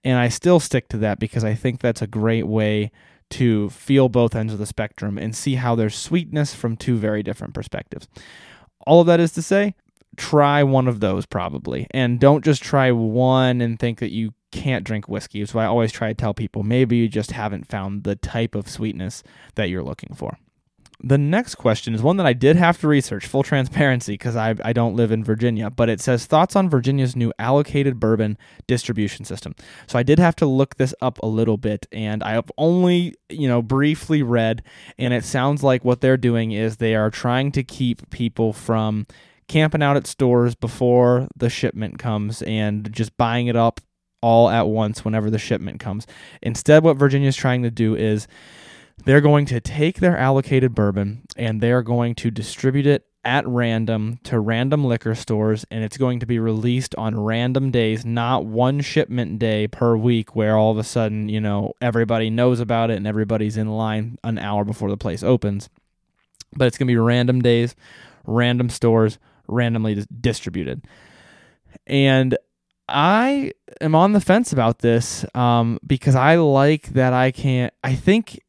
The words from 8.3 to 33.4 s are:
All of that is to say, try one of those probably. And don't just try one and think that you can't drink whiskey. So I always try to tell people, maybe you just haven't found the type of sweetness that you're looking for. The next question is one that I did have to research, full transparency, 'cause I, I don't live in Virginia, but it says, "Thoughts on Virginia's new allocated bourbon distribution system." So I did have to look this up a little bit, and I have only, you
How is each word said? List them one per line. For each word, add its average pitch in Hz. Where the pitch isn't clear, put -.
All 165
of 165
that 170
is 170
to 175
say, 196
try 143
one 135
of 110
those 95
probably. 71
And 120
don't 139
just 147
try 131
one 123
and 117
think 117
that 120
you 110
can't 127
drink 107
whiskey. 104
So 117
I 110
always 113
try 110
to 110
tell 107
people, 110
maybe 120
you 117
just 104
haven't 107
found 101
the 101
type -
of 101
sweetness 107
that 107
you're 90
looking -
for. -
The 135
next 165
question 113
is 110
one 175
that 175
I 120
did 131
have 170
to 156
research, 135
full 135
transparency, 131
'cause 117
I, 113
I 113
don't 117
live 113
in 110
Virginia, 110
but 117
it 107
says, 123
"Thoughts 165
on 190
Virginia's 131
new 117
allocated 139
bourbon 110
distribution 107
system." -
So -
I 120
did 147
have 170
to 165
look 135
this 131
up 127
a 110
little 110
bit, 104
and 107
I 107
have 113
only, 175
you 143